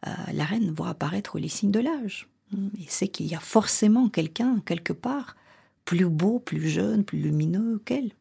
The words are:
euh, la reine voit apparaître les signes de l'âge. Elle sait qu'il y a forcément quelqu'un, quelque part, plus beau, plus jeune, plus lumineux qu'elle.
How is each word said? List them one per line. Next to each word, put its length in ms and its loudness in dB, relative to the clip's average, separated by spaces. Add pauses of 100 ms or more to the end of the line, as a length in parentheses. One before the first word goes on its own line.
euh, 40 -4 (240)
la 100 0
reine 260 0
voit 200 -4
apparaître 480 -4
les 100 -4
signes 220 0
de 100 2
l'âge. 480 -4 (240)
Elle 380 -6
sait 180 0
qu'il 180 -8
y 80 -4
a 60 -8
forcément 720 4
quelqu'un, 500 0
quelque 320 -4
part, 420 -6 (520)
plus 200 4
beau, 320 2
plus 300 -2
jeune, 340 2
plus 160 -2
lumineux 680 0
qu'elle. 340 -2